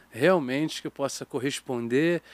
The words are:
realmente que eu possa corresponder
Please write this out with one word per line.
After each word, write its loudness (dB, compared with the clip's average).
realmente 2
que -8
eu -8
possa -4
corresponder 0